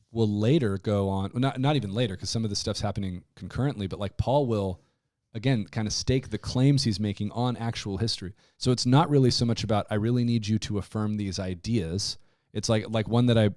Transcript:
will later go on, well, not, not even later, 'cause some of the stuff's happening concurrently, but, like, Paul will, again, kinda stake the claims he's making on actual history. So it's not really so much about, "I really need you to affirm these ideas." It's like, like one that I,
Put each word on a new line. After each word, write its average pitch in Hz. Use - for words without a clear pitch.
will 113
later 107
go 101
on, 95
well, 120
not, 131
not 143
even 104
later, 107
'cause 101
some 113
of 104
the 101
stuff's -
happening 98
concurrently, 104
but, 82
like, 101
Paul 139
will, 98
again, 113
kinda 107
stake -
the 135
claims 135
he's 107
making 104
on 123
actual 113
history. 101
So -
it's 120
not 135
really 135
so 120
much 117
about, 101
"I 107
really 117
need 117
you 110
to 104
affirm 107
these 98
ideas." 92
It's -
like, 110
like 110
one 120
that 120
I, 107